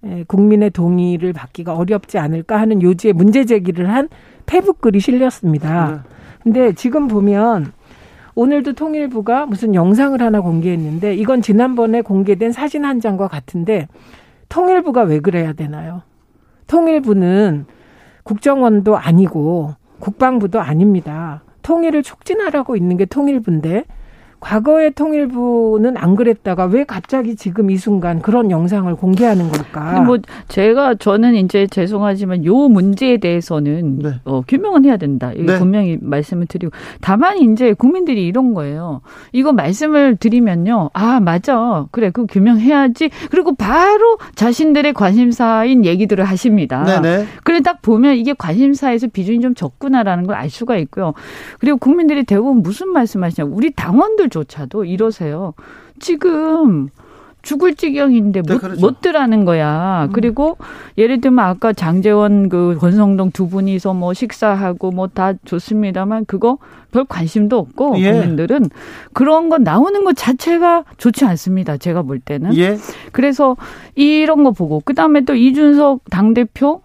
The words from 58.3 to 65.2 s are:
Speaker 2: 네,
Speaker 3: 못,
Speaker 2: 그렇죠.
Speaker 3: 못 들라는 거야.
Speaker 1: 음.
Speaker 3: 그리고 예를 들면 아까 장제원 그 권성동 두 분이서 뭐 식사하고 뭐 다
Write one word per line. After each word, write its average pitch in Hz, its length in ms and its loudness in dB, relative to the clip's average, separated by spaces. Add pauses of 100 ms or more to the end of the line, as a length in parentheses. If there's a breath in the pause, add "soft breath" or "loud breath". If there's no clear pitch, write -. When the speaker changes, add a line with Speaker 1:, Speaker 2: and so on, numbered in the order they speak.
Speaker 2:
네, 156 120 -2
Speaker 3:
못, 254 60 0
Speaker 2:
그렇죠. 180 200 -8
Speaker 3:
못 214 200 0
들라는 262 440 2
거야. 165 640 0
Speaker 1:
음. 190 40 -6
Speaker 3:
그리고 233 460 -2 (400 loud breath)
예를 233 220 2
들면 254 240 4
아까 185 280 0
장제원 202 760 2
그 175 300 0
권성동 190 520 2
두 185 180 -4
분이서 190 460 -2
뭐 180 180 -4
식사하고 196 800 -4
뭐 185 160 -4
다 190 260 -2 (120)